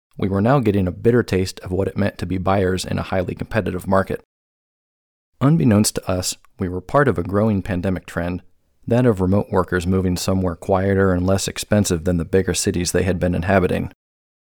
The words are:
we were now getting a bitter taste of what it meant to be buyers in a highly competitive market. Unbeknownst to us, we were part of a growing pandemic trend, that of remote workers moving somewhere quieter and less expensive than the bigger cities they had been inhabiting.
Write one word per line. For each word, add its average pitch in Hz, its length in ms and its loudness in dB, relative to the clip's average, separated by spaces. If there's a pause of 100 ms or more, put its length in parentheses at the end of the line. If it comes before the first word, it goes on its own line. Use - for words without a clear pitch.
(160)
we 104 120 -2
were 98 120 0
now 127 200 4
getting 98 260 2
a 90 60 -4
bitter 117 300 2
taste 92 380 -2
of - 120 -8
what 95 160 -2
it - 80 -10
meant 101 220 -2
to - 80 -6
be 90 120 -2
buyers 92 480 0
in 95 120 -4
a 92 40 -4
highly 92 320 -4
competitive 92 520 -4
market. 95 360 0 (1200)
Unbeknownst 131 540 4
to - 140 -8
us, 92 260 -4 (220)
we 95 100 -4
were 90 120 -8
part 139 260 2
of 98 120 0
a 90 40 0
growing 101 380 0
pandemic 90 460 -4
trend, 87 360 -6 (440)
that 120 180 2
of 107 160 2
remote 95 300 2
workers 90 360 0
moving 95 300 0
somewhere 92 400 -2
quieter 98 560 2
and 90 140 0
less 95 220 0
expensive 90 560 0
than 90 120 0
the 80 80 0
bigger 90 300 0
cities 87 380 -2
they 90 100 2
had 90 180 0
been 87 140 0
inhabiting. 90 580 0 (540)